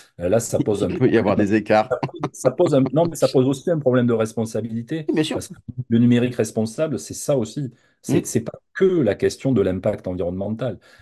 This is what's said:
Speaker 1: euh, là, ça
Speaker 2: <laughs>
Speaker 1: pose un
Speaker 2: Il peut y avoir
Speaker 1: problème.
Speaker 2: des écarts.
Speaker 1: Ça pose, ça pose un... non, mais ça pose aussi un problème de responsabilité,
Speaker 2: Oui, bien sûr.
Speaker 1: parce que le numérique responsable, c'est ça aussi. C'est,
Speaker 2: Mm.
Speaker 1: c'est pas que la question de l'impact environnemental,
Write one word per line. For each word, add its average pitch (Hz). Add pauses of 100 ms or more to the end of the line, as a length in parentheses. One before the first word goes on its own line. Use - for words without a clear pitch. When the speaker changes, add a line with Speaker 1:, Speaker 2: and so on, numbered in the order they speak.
(200)
Speaker 1:
euh, 87
là, 107
ça -
Speaker 2:
<laughs> -
Speaker 1:
pose 101
un 90
Speaker 2:
Il -
peut 123
y 98
avoir 101
Speaker 1:
problème. 98
Speaker 2:
des 107
écarts. 107
Speaker 1:
Ça 123
pose, - (120)
ça -
pose 175
un... 131 (100)
non, 160
mais 160
ça -
pose 131
aussi 139
un 160
problème 123
de 120
responsabilité, 113
Speaker 2:
Oui, 339
bien 156
sûr. -
Speaker 1:
parce -
que 185 (340)
le 117
numérique 120
responsable, 113
c'est -
ça -
aussi. 123 (300)
C'est, -
Speaker 2:
Mm. -
Speaker 1:
c'est -
pas - (140)
que -
la 160
question 113
de 113
l'impact 95
environnemental, 95 (240)